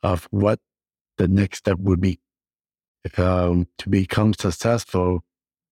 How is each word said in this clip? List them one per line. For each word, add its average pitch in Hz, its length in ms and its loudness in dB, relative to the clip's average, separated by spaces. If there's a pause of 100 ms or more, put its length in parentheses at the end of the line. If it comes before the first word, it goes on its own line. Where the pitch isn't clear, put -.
of 90 280 -2
what 101 280 2 (580)
the 95 100 2
next 98 320 0
step 95 200 -2
would 92 220 0
be. 92 180 -2 (1000)
Um, 90 500 0 (100)
to - 120 -10
become 101 440 2
successful, 90 920 -2 (480)